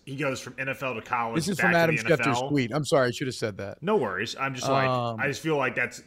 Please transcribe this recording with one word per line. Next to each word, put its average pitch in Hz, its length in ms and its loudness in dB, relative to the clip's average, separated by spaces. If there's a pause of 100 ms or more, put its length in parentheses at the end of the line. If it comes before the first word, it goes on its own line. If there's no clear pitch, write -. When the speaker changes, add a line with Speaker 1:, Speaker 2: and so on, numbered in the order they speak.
Speaker 1:
he 135 120 -12
goes 135 240 -2
from 127 160 -14
N 135 100 -6
F 135 160 -6
L 131 100 -4
to 110 80 -8
college, 117 340 -2
Speaker 2:
This 160 120 0
is 190 100 0
Speaker 1:
back - 100 2
Speaker 2:
from 175 40 6
Speaker 1:
to 170 60 6
Speaker 2:
Adam 165 180 4
Speaker 1:
the 110 100 -2
N - 60 4
F 151 80 4
L. 120 140 2
Speaker 2:
Schefter's 127 160 0
tweet. 131 240 2
I'm 151 100 0
sorry, 135 240 4
I 123 40 0
should 131 160 -6
have 117 80 -4
said 104 240 -4
that. 101 220 -10
Speaker 1:
No 196 140 0
worries. 110 420 -2
I'm 135 160 -2
just 127 140 -4
like, 135 220 2
Speaker 2:
Um, 120 280 -2
Speaker 1:
I 131 100 -2
just 143 140 -6
feel 160 140 0
like 127 200 0
that's, 123 320 -4